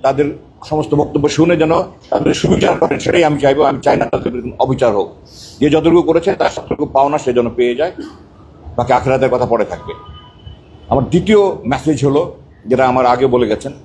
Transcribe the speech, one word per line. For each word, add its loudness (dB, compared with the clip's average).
তাদের -2
সমস্ত -4
বক্তব্য 0
শুনে 2
যেন 2
তাদের -4
সুবিচার 0
করেন, 0
সেটাই 2
আমি 0
চাইবো। 2
আমি 0
চাই 2
না 0
তাদের -4
কোনো -10
অবিচার 0
হোক। -4
যে 4
যতটুকু 4
করেছে 0
তার -2
সবটুকু -6
পাওনা 0
সে -2
যেন 2
পেয়ে 0
যায়, -4
বাকি 0
আখিরাতের 2
কথা 0
পরে 0
থাকবে। -10
আমার 0
দ্বিতীয় 2
মেসেজ -2
হলো, 0
যেটা 4
আমার 2
আগে 2
বলে 2
গেছেন -4